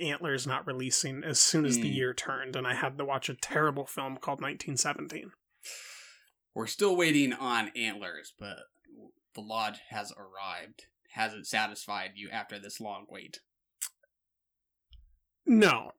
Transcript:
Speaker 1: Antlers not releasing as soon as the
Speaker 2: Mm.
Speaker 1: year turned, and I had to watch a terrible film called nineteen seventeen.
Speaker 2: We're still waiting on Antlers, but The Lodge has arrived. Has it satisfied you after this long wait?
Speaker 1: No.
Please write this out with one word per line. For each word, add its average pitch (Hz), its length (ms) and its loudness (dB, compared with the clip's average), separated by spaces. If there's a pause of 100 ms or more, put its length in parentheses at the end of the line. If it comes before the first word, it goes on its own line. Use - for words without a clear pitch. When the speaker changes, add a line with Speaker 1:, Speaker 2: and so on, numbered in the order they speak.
Speaker 1:
Antlers 147 440 0
not 135 220 -2
releasing 131 560 -2
as 156 160 0
soon 156 260 6
as 123 120 4
the 113 120 2
Speaker 2:
Mm. 131 60 0
Speaker 1:
year 127 180 0
turned, 135 440 -6
and 127 100 -2
I 127 60 2
had 135 240 -2
to 143 80 -2
watch 135 240 -2
a 135 60 -4
terrible 143 500 0
film 135 320 -6
called 139 240 -4
nineteen 139 340 -4
seventeen. - 560 -2 (1200)
Speaker 2:
We're 110 120 -4
still 196 280 4
waiting 147 380 6
on 120 420 2
Antlers, 101 640 -4
but 101 180 -10 (760)
The 110 60 -12
Lodge 107 380 -2 (100)
has 104 280 -8
arrived. 95 680 -10 (260)
Has 113 220 -2
it 104 120 -12
satisfied 104 720 -2
you 101 140 -12
after 104 280 -6
this 101 220 -12
long 104 300 -10
wait? - 320 -16 (2000)
Speaker 1:
No. 208 540 8